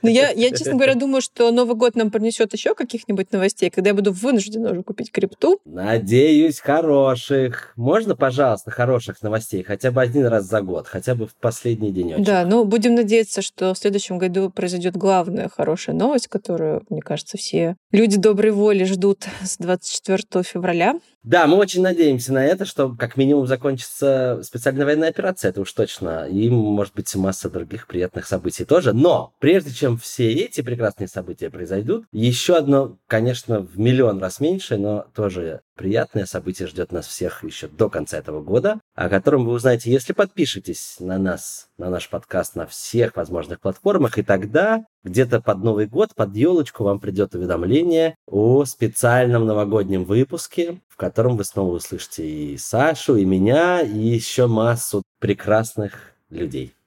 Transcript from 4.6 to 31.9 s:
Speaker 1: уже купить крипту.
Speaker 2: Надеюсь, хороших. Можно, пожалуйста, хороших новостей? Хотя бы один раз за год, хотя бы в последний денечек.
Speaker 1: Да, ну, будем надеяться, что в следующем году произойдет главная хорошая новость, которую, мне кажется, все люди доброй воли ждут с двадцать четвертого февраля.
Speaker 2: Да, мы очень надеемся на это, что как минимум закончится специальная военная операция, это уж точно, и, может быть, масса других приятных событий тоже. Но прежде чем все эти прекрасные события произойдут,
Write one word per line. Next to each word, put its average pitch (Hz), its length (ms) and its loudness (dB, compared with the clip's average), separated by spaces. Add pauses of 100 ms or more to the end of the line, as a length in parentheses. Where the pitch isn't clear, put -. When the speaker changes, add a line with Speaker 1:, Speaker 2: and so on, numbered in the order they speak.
Speaker 1:
уже 185 100 -4
купить 214 280 -10
крипту. - 540 0
Speaker 2:
Надеюсь, 117 960 4
хороших. 135 1160 2
Можно, 185 380 0
пожалуйста, 127 560 0
хороших 120 520 -2
новостей? 107 400 -4
Хотя 101 280 -2
бы 131 120 2
один 127 240 2
раз 110 180 2
за 104 180 0
год, 87 240 -6
хотя 95 280 -4
бы 113 120 -4
в - 80 -18
последний 110 580 -4
денечек. 92 320 -2
Speaker 1:
Да, 190 200 2
ну, 220 200 4
будем 226 300 2
надеяться, 220 480 2
что 185 320 -2
в - 40 -10
следующем 196 400 -2
году 185 320 -2
произойдет 180 460 -4
главная 180 520 0
хорошая 160 480 -4
новость, 240 320 0
которую, 165 640 -4
мне 156 100 -6
кажется, - 380 -8
все 170 380 -2 (140)
люди 208 260 4
доброй 214 360 4
воли 202 320 2
ждут 196 400 0 (180)
с 185 140 -8
двадцать 180 380 -4
четвертого 185 500 -2
февраля. 180 560 -2 (240)
Speaker 2:
Да, 165 220 6
мы 160 100 6
очень 190 240 4
надеемся 151 540 2
на 131 100 4
это, 190 220 2
что 135 280 -2
как 120 220 -4
минимум 135 300 4
закончится 131 960 0
специальная 135 420 -2
военная 151 240 2
операция, 185 400 -2
это 95 140 -4
уж - 100 -8
точно, 80 560 -4
и, 104 220 2
может 104 440 0
быть, - 220 -8
масса 95 320 -2
других 87 380 -10
приятных 90 400 -6
событий - 400 -6
тоже. 147 260 2
Но 135 460 2
прежде 151 340 2
чем 120 240 -2
все 117 340 -2
эти 170 300 -4
прекрасные 117 480 -4
события 90 400 -10
произойдут, 101 640 -4